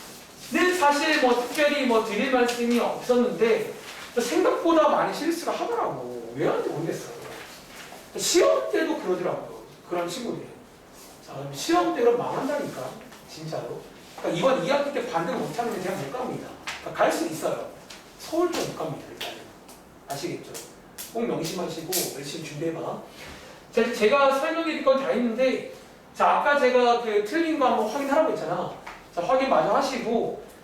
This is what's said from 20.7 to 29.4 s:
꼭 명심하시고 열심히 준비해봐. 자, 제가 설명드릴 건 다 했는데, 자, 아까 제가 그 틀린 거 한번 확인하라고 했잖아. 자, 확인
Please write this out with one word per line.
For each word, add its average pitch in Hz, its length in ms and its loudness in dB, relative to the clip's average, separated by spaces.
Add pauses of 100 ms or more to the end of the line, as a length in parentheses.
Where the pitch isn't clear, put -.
꼭 226 120 -2
명심하시고 165 680 -4 (260)
열심히 151 280 -8
준비해봐. 156 560 -6 (720)
자, 240 200 2
제가 269 460 4
설명드릴 320 440 -2
건 262 180 6
다 - 80 0
했는데, 240 600 0 (420)
자, - 260 4
아까 285 200 4
제가 247 420 6
그 208 240 2
틀린 320 320 0
거 269 100 4
한번 220 220 2
확인하라고 277 440 2
했잖아. - 400 -4 (420)
자, 170 60 -2
확인 262 280 2